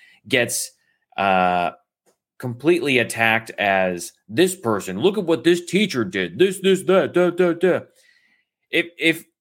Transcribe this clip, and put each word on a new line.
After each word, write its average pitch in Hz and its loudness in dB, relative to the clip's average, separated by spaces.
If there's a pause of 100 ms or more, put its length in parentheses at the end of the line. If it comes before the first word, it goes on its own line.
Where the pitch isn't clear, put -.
(260)
gets, 120 -2 (480)
uh, 90 0 (680)
completely 131 -2
attacked 113 0
as 95 -2 (140)
this 180 0
person. 98 -4
"Look 196 2
at 190 -4
what 160 0
this 175 2
teacher 185 -2
did. 92 -4
This, 190 0
this, 185 2
that, 175 2
da, 180 2
da, 175 0
da." 165 0 (880)
If, - 0 (120)
if 160 0 (160)